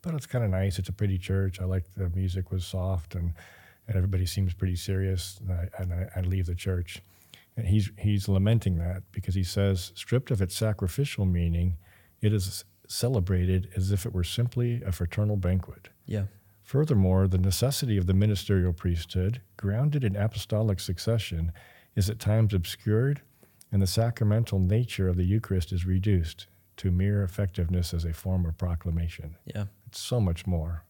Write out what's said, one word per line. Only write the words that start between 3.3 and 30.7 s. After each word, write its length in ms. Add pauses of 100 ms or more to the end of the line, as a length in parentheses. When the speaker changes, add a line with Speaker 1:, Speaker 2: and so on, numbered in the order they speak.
Speaker 1:
and 80
everybody 300
seems 300
pretty 200
serious, 640
and 120
I, 260
and 160
I, 220
I 60
leave 260
the 80
church. 480 (520)
And 120
he's, 300
he's 300
lamenting 500
that 240 (100)
because 220
he 100
says, 520
"Stripped 340
of 140
its 120
sacrificial 720
meaning, 520 (440)
it 100
is 340 (220)
celebrated 880
as 160
if 140
it 80
were 100
simply 600
a 80
fraternal 460
banquet." 520 (160)
Speaker 2:
Yeah. 200 (360)
Speaker 1:
Furthermore, 680
the 120
necessity 580
of 80
the 80
ministerial 600
priesthood, 680 (140)
grounded 480
in 120
apostolic 640
succession, 720 (440)
is 160
at 80
times 340
obscured, 680 (480)
and 100
the 60
sacramental 720
nature 500
of 80
the 80
Eucharist 460
is 120
reduced 640 (300)
to 160
mere 320
effectiveness 680
as 140
a 80
form 320
of 140
proclamation. 760 (100)
Speaker 2:
Yeah. 200 (220)
Speaker 1:
It's 120
so 220
much 240
more 440